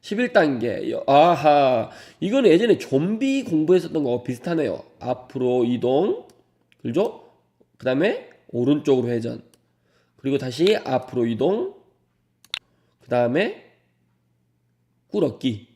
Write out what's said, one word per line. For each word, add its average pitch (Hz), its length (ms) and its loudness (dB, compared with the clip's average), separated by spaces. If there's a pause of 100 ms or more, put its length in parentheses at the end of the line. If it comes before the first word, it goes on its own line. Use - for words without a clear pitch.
십일 240 300 -4
단계. 131 600 0
여-, 117 160 -6
아하. 143 800 4 (320)
이건 226 240 0
예전에 190 320 4
좀비 220 640 -2
공부했었던 165 600 0
거 123 200 -2
비슷하네요. 127 580 -4 (180)
앞으로 123 680 -2
이동. 131 600 -2 (560)
그죠? 143 480 -4 (480)
그 - 60 -20
다음에 160 460 -2 (180)
오른쪽으로 127 600 0
회전. 120 340 -6 (720)
그리고 135 220 -4
다시 131 400 0
앞으로 123 480 -4
이동. 165 500 -2 (1300)
그 - 80 -20
다음에 127 640 -2 (1400)
꿀 196 160 -2
얻기. 117 500 -6